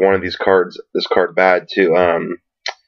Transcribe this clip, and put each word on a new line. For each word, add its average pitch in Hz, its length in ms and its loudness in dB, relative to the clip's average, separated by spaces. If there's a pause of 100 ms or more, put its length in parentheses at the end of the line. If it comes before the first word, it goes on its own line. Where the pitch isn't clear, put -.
wanted 95 200 2
these 90 140 -8
cards, 95 440 0 (140)
this 90 120 -4
card 87 280 -2
bad 90 360 0
too. 90 240 2
Um, 85 440 -2 (500)